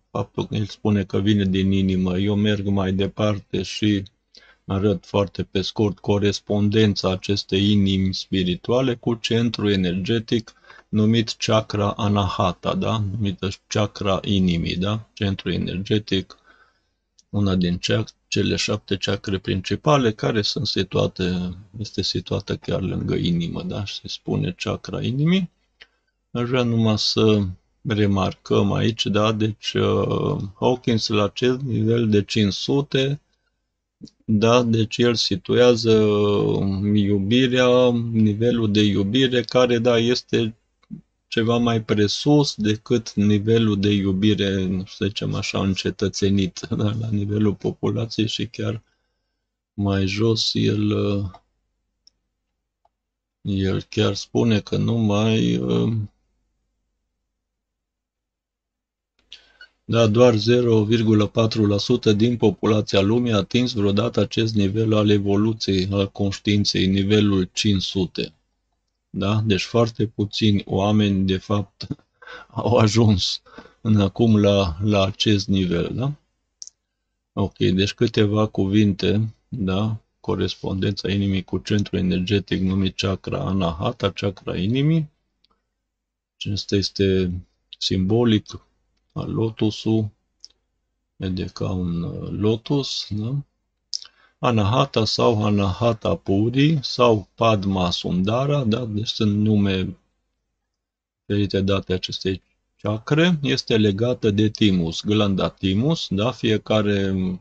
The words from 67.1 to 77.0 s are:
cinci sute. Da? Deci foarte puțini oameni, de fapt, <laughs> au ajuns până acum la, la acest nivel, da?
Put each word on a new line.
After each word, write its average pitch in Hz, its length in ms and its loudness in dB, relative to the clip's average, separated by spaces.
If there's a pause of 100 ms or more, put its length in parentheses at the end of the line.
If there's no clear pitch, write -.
cinci 101 280 0
sute. - 540 -4 (800)
Da? 101 280 0
Deci 110 180 2
foarte 117 440 0
puțini 104 580 0
oameni, 101 600 2
de 95 120 0
fapt, - 500 -6 (320)
<laughs> - 420 -14
au 117 160 2
ajuns 107 640 2 (400)
până 107 220 2
acum 107 380 2
la, 98 420 2
la 101 220 2
acest 104 420 0
nivel, 87 460 0
da? 139 200 -4 (1200)